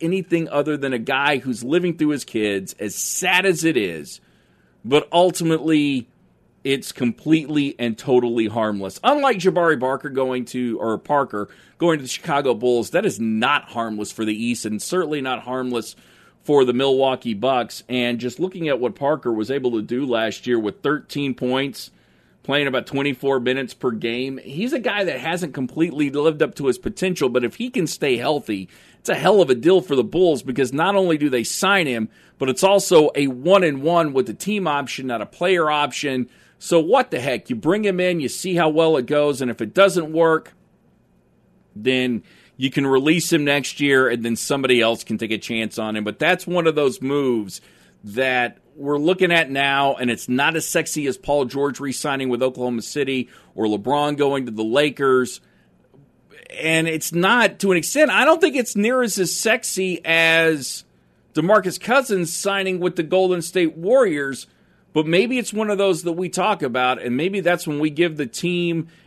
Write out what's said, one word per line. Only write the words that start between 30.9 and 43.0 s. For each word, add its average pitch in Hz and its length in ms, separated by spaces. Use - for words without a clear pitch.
only 175 220
do 147 100
they 123 160
sign 190 420
him, 117 220
but 131 100
it's 131 160
also 190 500
a 143 120
one-and-one 151 880
with 127 120
the 110 80
team 202 320
option, 139 400
not 117 140
a 101 60
player 175 440
option. 139 600
So 170 220
what 240 300
the 139 100
heck? 127 300
You 120 60
bring 196 280
him 185 160
in, 180 200
you 127 100
see 185 240
how 165 160
well 160 260
it 127 80
goes, 147 380
and 123 80
if 113 100
it 107 140
doesn't 175 360
work, 160 440
then 123 460
you 131 140
can 139 160
release 147 460